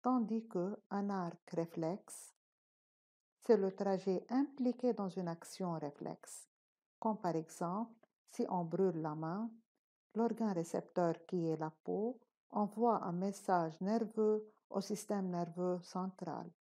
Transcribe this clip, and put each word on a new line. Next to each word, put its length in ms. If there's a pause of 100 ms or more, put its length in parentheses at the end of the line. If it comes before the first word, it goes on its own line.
Tandis 460
que 320 (120)
un 200
arc 400
réflexe, 800 (1080)
c'est 160
le 180
trajet 540
impliqué 640
dans 160
une 180
action 460
réflexe. 760 (520)
Comme 180
par 160
exemple, 580 (380)
si 180
on 160
brûle 380
la 140
main, 340 (640)
l'organe 380
récepteur 640 (120)
qui 220
est 80
la 140 (120)
peau 380 (300)
envoie 520
un 100
message 680
nerveux 680 (220)
au 100
système 500
nerveux 520
central. 680 (120)